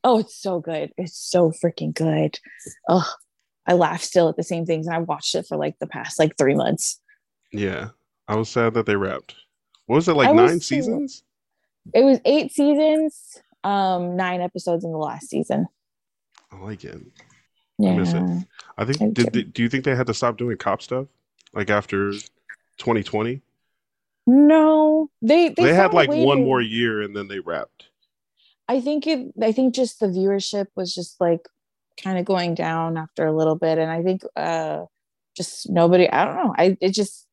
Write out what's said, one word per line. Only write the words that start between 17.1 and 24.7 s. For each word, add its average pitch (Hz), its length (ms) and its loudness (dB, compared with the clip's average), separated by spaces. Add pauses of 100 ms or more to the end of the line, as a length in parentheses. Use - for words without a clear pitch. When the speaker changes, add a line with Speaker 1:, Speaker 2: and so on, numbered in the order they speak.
Speaker 1:
Yeah. 98 120 2
Speaker 2:
I 90 60 2
miss 87 180 0
it. 90 320 -2 (320)
I 104 80 -4
think, 143 160 -4
Speaker 1:
I - 80 0
Speaker 2:
did 214 40 -8
Speaker 1:
do. 120 160 2
Speaker 2:
they, - 120 -2
do - 200 -6
you 117 60 0
think 131 160 -4
they 135 100 0
had 123 120 -2
to 113 80 -4
stop 120 240 -4
doing 120 180 -4
cop 101 240 -4
stuff, 131 280 -8 (440)
like, 101 160 -4
after 101 460 -2 (640)
twenty 110 240 0
twenty? 117 400 -4 (840)
Speaker 1:
No, 311 800 6 (140)